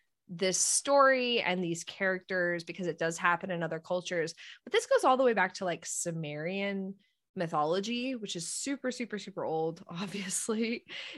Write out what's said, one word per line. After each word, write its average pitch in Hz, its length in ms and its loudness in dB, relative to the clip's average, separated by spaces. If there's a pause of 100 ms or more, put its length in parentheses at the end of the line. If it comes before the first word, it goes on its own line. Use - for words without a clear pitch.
(280)
this 180 320 0
story 262 840 4
and 180 220 2
these 170 200 -2
characters 180 800 0
because 175 220 -6
it 160 140 -2
does 165 180 0
happen 180 320 2
in 170 140 -2
other 160 160 -2
cultures, 175 540 -4 (300)
but - 100 -16
this 453 120 4
goes 494 180 4
all 262 140 6
the 269 60 4
way 240 100 6
back 190 220 2
to, 196 100 -4
like, 165 220 -2
Sumerian 180 1040 -4 (420)
mythology, 190 800 0
which 208 200 -6
is 170 120 -6
super, 262 440 -4
super, 214 260 -6
super 190 260 -6
old, 160 420 -2
<laughs> - 40 -16
obviously. 202 920 -4 (340)